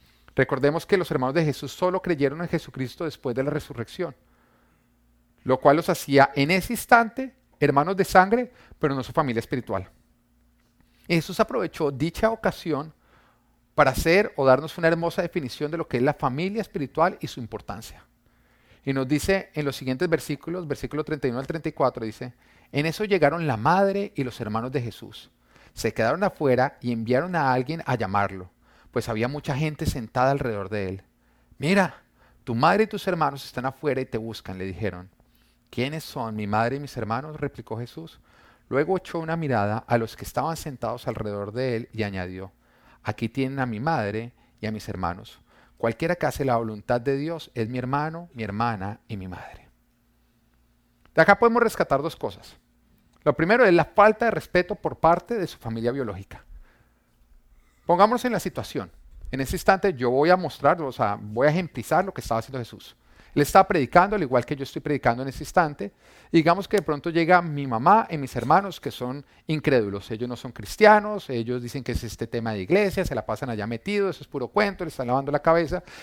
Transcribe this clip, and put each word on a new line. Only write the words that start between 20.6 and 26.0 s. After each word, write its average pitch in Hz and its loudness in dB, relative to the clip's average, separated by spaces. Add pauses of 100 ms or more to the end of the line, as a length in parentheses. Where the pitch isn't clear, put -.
versículo 143 -6
treinta 143 -2
y - -2
uno 120 -2
al 135 -6
treinta 160 -6
y 147 -6
cuatro, 127 0
dice, 123 -10 (380)
"En 143 0
eso 165 -2
llegaron 165 4
la 123 0
madre 196 2
y 139 -2
los 123 -8
hermanos 113 -4
de 135 -2
Jesús. 110 -14 (420)
Se - -2
quedaron 139 0